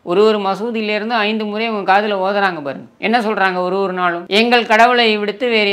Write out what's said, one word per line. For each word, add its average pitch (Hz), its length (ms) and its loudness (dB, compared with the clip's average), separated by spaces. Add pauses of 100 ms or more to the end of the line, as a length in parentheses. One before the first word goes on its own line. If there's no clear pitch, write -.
(120)
ஒரு 185 180 4
ஒரு 214 160 0
மசூதியிலிருந்து 214 680 -4 (120)
ஐந்து 220 220 -4
முறை 214 200 -4
உங்க 208 220 -6
காதுல 208 340 2
ஓதுறாங்க 196 400 -2
பாருங்க. 135 220 -10 (180)
என்ன 220 200 2
சொல்றாங்க 190 420 0
ஒரு 185 160 -2
ஒரு 185 160 -2
நாளும்? 175 260 -2 (140)
எங்கள் 233 320 2
கடவுளை 233 340 4 (200)
விடுத்து 208 200 -4 (100)
வேறு 208 180 2